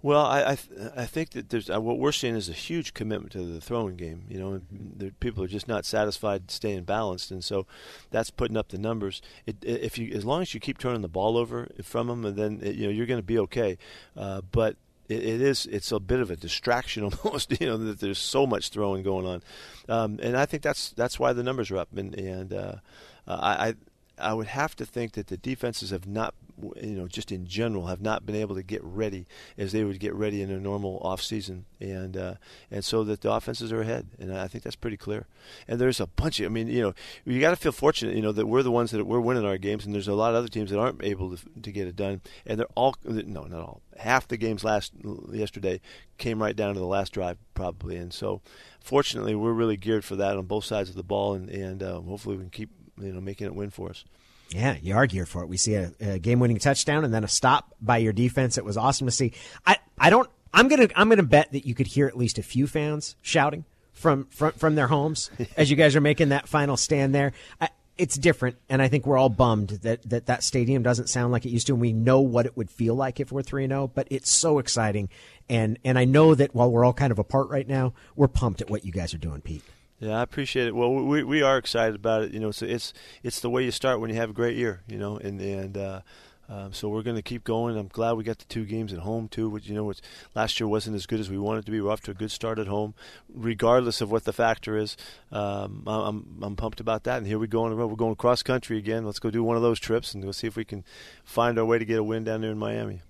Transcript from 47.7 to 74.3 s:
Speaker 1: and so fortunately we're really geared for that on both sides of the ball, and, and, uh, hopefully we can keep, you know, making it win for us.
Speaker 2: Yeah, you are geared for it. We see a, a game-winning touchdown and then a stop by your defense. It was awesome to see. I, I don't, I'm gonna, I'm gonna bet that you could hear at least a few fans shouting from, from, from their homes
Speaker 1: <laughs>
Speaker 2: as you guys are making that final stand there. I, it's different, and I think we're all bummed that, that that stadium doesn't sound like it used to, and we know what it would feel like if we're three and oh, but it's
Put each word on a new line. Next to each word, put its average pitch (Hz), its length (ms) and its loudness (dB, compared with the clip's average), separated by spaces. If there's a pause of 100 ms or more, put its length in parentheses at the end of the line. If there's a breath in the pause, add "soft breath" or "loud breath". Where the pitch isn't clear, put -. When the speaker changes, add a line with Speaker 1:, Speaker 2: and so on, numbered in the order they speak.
Speaker 1:
and 87 160 -10
so 98 300 -6 (360 loud breath)
fortunately 113 560 0
we're 110 180 0
really 113 240 2
geared 107 280 0
for - 100 -8
that 98 220 0
on 95 80 -6
both 101 200 -4
sides 101 240 -4
of 92 60 -14
the 92 80 -10
ball, 101 320 0
and, 95 160 -8
and, 95 320 -8
uh, 90 180 -8
hopefully 98 360 -8
we 95 60 -10
can 90 80 -14
keep, 107 200 -12 (260)
you 98 160 -10
know, 90 80 -10
making 98 280 -8
it 90 60 -10
win 101 160 -8
for 92 200 -10
us. - 140 -16 (460 soft breath)
Speaker 2:
Yeah, 101 300 0
you 90 140 -2
are 127 120 6
geared 92 220 -2
for 87 140 -8
it. 82 60 -10
We 90 80 -6
see 107 180 2
a, 90 260 0
a 98 200 -2
game-winning 120 380 4
touchdown 147 460 2
and 123 80 0
then 110 120 0
a 101 40 -6
stop - 520 4
by 117 180 4
your 113 140 4
defense. 123 440 2
It 107 80 -2
was 104 120 -4
awesome 131 320 2
to - 20 0
see. 120 220 2 (340 loud breath)
I, 190 120 6 (200)
I 143 120 10
don't, 240 200 6 (220)
I'm 226 160 8
gonna, 262 260 10
I'm 202 140 6
gonna 208 160 8
bet 147 280 6
that 139 140 -4
you 123 80 -2
could - 140 2
hear 139 180 4
at - 100 -2
least 120 220 0
a 104 40 -4
few 135 260 0
fans 151 520 -2
shouting 151 440 2 (280)
from, 139 340 2
from, - 260 0
from 156 240 2
their 139 100 4
homes 147 440 0 (120)
Speaker 1:
<laughs> - 140 -6
Speaker 2:
as 147 140 6
you 147 60 6
guys 151 200 8
are 156 40 8
making 147 280 6
that 139 180 2
final 143 300 2
stand 139 380 2
there. 139 180 4 (280 loud breath)
I, 165 100 0 (280)
it's - 180 0
different, 131 400 2 (120)
and 131 120 4
I 131 60 6
think 131 200 2
we're 139 120 6
all 131 100 8
bummed 107 420 4 (120)
that, 113 260 -2
that 117 180 -2
that 123 180 0
stadium 123 400 2
doesn't 120 240 2
sound 123 240 2
like 120 140 2
it 120 40 -4
used 117 180 2
to, 143 40 4
and 120 80 4
we 117 120 4
know 123 280 6
what 123 260 4
it 117 100 -6
would 110 140 -4
feel 113 240 2
like 135 240 -2
if 131 140 -4
we're 135 100 -2
three 135 220 -2
and 131 80 0
oh, 135 200 0
but 135 180 -2
it's 135 220 0